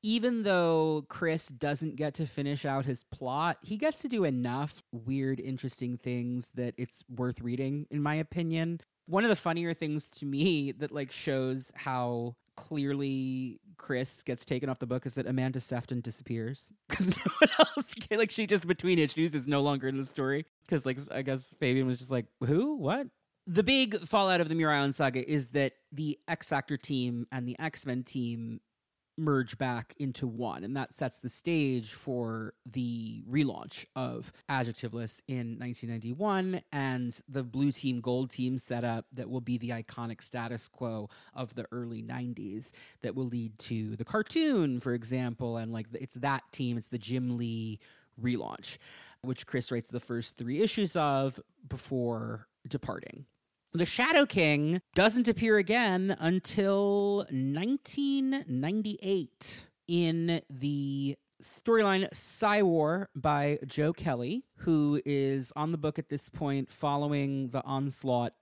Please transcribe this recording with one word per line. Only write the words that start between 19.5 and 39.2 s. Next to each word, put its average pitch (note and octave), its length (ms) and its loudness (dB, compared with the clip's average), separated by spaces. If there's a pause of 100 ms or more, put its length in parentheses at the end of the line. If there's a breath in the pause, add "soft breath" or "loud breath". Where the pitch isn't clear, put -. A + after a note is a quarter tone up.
longer C#3 260 2
in C3+ 100 -2
the C3+ 80 -2
story. C#3 400 -2 (220)
'Cause, D3 180 0
like, C3 140 0 (120)
I C3+ 120 -4
guess C3 360 -4
Fabian C3 280 4
was B2+ 100 0
just B2+ 140 -8
like, A#2+ 160 0 (160)
"Who? G3+ 320 2
What?" A#3 320 -2 (400)
The F#3 160 4
big B3 380 6
fallout F#3 400 4
of D#3+ 60 2
the D#3+ 80 0
Muir D#3+ 140 4
Island C#3+ 240 4
Saga C3 340 2
is C#3 220 0
that C3+ 240 2 (180)
the D3 360 -4
X - 220 -6
Factor C#3 280 0
team B2 540 -2
and B2 160 -4
the B2 100 -6
X-Men C3+ 460 -4
team A#2 580 -6 (580)
merge C#3 380 2
back B2 400 -4
into C3+ 300 -4
one, A2+ 360 -4
and B2+ 140 -4
that - 160 -6
sets - 240 -4
the B2+ 100 -10
stage C3+ 680 0
for A2+ 600 -4 (140)
the A#2 600 -6
relaunch C3 560 -2 (120)
of A#2+ 360 -6 (160 soft breath)
Adjectiveless A#2 800 -4
in A#2 300 -6
nineteen A#2+ 320 -8
ninety-one F3+ 720 -2 (100)
and B2+ 560 -2
the C3+ 140 -4
blue C3 300 0
team, B2+ 280 -2
gold B2 300 0
team B2+ 300 -2
setup A#2 520 -2
that B2+ 160 -10